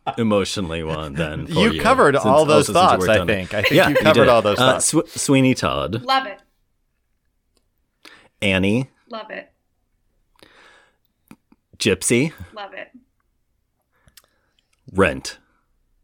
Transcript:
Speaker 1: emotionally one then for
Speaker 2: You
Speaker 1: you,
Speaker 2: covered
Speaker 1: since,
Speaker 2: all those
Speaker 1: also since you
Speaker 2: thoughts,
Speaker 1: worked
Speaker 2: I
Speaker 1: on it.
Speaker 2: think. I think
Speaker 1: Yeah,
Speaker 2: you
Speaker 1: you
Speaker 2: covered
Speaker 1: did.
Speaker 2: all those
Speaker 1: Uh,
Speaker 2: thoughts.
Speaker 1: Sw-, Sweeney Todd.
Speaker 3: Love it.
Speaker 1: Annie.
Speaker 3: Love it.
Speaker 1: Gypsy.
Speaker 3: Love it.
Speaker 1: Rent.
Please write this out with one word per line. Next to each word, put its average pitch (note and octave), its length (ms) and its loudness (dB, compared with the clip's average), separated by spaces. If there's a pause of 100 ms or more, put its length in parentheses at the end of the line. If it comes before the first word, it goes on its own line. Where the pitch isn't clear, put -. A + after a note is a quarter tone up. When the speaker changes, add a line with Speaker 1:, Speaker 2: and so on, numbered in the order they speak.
(180)
Speaker 1:
emotionally F#2+ 680 -2
one D#2 320 -8
then D#2 320 -6
for E3+ 60 -10
Speaker 2:
You G3 180 2
Speaker 1:
you, - 100 -6
Speaker 2:
covered A3 340 2
Speaker 1:
since, C3 100 0
Speaker 2:
all D3 200 4
those D3+ 240 4
Speaker 1:
also G#2 40 -6
since - 20 -2
you F3+ 120 4
Speaker 2:
thoughts, A#2 200 2
Speaker 1:
worked A2 40 2
Speaker 2:
I G#2+ 80 4
Speaker 1:
on F2 100 -4
it. G#2+ 40 0
Speaker 2:
think. F#2 200 -6
I G#2 100 -2
think - 100 0
Speaker 1:
Yeah, E3+ 160 4
Speaker 2:
you D3 60 0
Speaker 1:
you - 60 2
Speaker 2:
covered - 240 4
Speaker 1:
did. - 40 4
Speaker 2:
all A#2 120 4
those G2+ 180 0
Speaker 1:
Uh, B2+ 140 4
Speaker 2:
thoughts. - 120 -2
Speaker 1:
Sw-, - 340 -4
Sweeney C3 360 2
Todd. D2 500 -4
Speaker 3:
Love C4 220 -2
it. G3 120 -16 (2000)
Speaker 1:
Annie. G2+ 480 0 (200)
Speaker 3:
Love - 220 -14
it. - 200 -16 (2250)
Speaker 1:
Gypsy. A#2+ 540 -2 (220)
Speaker 3:
Love G2+ 200 -18
it. - 160 -18 (2000)
Speaker 1:
Rent. D#2 460 -2 (640)